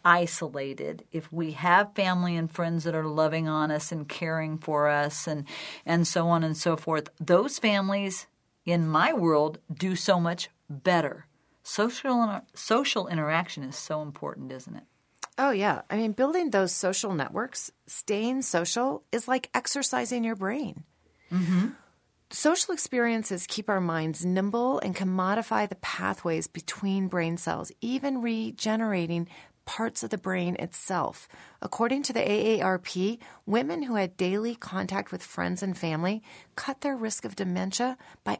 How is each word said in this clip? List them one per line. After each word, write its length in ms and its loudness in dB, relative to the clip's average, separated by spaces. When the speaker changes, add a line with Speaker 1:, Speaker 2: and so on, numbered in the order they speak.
Speaker 1:
isolated, 1080 0
if 180 -6
we 220 -2
have 420 4
family 400 2
and 160 0
friends 320 -2
that 120 0
are 120 0
loving 400 2
on 240 2
us 220 -2
and 160 -6
caring 480 -4
for 320 2
us 360 2
and, 200 -4
and 200 4
so 220 2
on 160 4
and 140 0
so 180 2
forth, 320 -2
those 380 4
families 680 0
in 240 2
my 240 4
world 440 4
do 220 0
so 240 4
much 300 -2
better. 560 2
Social 580 0
inter-, 200 0
social 540 0
interaction 560 -2
is 140 -10
so 240 -6
important, 500 -10
isn't 240 -14
it? 80 -16
Speaker 2:
Oh, 140 4
yeah. 380 2
I 60 -2
mean, 160 0
building 380 2
those 260 4
social 380 0
networks, 580 -4
staying 540 0
social 640 0
is 160 0
like 240 0
exercising 720 0
your 100 -2
brain. 480 -4
Speaker 1:
Mm-hmm. 380 4
Speaker 2:
Social 380 2
experiences 720 0
keep 240 -4
our 100 2
minds 460 0
nimble 540 0
and 160 -4
can 120 -2
modify 600 0
the 80 -10
pathways 720 -2
between 600 -2
brain 300 -2
cells, 420 -4
even 440 -2
regenerating 1040 -2
parts 360 -2
of 80 -6
the 80 -2
brain 400 -2
itself. 720 -2
According 420 0
to 100 -2
the 140 2
A 320 2
A 40 0
R 160 2
P, 400 -2
women 380 0
who 120 -2
had 220 0
daily 380 0
contact 560 -4
with 100 -8
friends 400 -4
and 160 -2
family 460 -2
cut 260 -6
their 160 -2
risk 260 -2
of 120 -8
dementia 640 -2
by 160 -2